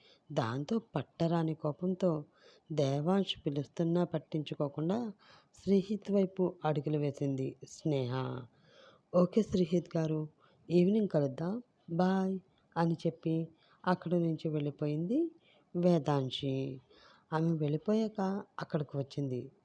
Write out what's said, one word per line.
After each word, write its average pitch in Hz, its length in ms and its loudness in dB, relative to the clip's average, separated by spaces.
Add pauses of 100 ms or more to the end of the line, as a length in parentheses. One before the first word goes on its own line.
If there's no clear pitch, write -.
(320)
దాంతో 143 480 -2
పట్టరాని 165 720 -2
కోపంతో 165 720 -2 (460)
దేవాంశ్ 151 720 0
పిలుస్తున్నా 165 580 0
పట్టించుకోకుండా 160 1120 -4 (500)
స్నేహిత్ 196 480 0
వైపు 190 440 2 (100)
అడుగులు 151 320 0
వేసింది 139 580 -2 (140)
స్నేహ. 127 720 -2 (720)
"ఓకే 180 260 4
శ్రీహిత్ 180 560 0
గారు, 156 320 0 (400)
ఈవినింగ్ 185 380 4
కలుద్దాం, 160 560 -2 (260)
బాయ్" 190 500 2 (380)
అని 165 160 2
చెప్పి 160 540 -2 (360)
అక్కడి 175 360 0
నుంచి 165 300 0
వెళ్ళిపోయింది 151 800 -2 (440)
వేదాంశి. 135 1040 0 (520)
ఆమె 165 200 2
వెళ్ళిపోయాక 196 920 -2 (160)
అక్కడికి 147 380 -4
వచ్చింది 135 540 -6 (140)